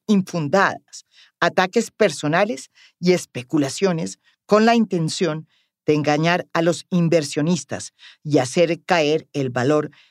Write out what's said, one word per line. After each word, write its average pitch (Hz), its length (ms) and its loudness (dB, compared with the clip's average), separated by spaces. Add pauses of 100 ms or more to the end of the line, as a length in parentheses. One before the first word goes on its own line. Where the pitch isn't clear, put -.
infundadas, 185 1000 0 (340)
ataques 185 520 0
personales 196 800 -2 (280)
y 180 140 2
especulaciones 160 1040 -4 (260)
con 214 200 4
la 233 100 4
intención 165 720 -2 (380)
de 151 80 2
engañar 151 580 0
a 170 100 -2
los 165 280 0
inversionistas 160 1040 -2 (300)
y 147 160 2
hacer 156 440 0
caer 156 480 0
el 139 180 -4
valor 143 420 0 (180)